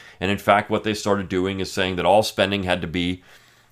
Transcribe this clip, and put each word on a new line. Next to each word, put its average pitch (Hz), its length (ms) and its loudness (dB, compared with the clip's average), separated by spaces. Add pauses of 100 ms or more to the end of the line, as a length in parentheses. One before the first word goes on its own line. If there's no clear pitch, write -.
(200)
And 92 120 0
in 101 60 0
fact, 104 320 2
what 107 140 -2
they 107 100 -2
started 101 360 -2
doing 95 300 -2
is 90 120 -6
saying 92 240 -2
that 85 100 -2
all 101 180 6
spending 101 400 0
had 90 180 0
to 85 60 -8
be, 87 360 -4 (480)